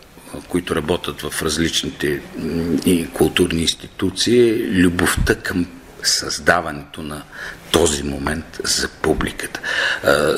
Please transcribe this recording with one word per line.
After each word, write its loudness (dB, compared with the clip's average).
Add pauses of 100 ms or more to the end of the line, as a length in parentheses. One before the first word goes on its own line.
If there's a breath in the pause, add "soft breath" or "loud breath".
(480)
които -2
работят -2
в -6
различните, 0 (160)
м, 0
и 4
културни 2
институции, 2
е 2 (180)
любовта 4
към -2 (380)
създаването -2
на -8 (480 loud breath)
този 4
момент -4
за -2 (140)
публиката. -2 (440 loud breath)
А, 6 (260)